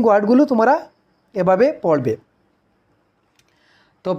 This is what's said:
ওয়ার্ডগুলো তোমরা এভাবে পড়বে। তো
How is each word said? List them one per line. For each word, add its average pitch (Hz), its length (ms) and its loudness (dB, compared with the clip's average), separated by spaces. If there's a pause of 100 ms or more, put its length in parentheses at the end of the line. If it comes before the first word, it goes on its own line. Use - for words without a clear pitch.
ওয়ার্ডগুলো 214 400 2
তোমরা 254 300 0 (600)
এভাবে 185 320 0 (160)
পড়বে। 139 320 -2 (1900)
তো 190 160 -8